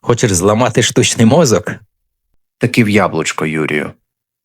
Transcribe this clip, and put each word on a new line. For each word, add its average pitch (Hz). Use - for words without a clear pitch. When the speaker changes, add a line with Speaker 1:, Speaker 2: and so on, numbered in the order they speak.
Speaker 1:
Хочеш 117
зламати 107
штучний -
мозок? 127
Speaker 2:
Таки 123
в 104
яблучко, 80
Юрію. 76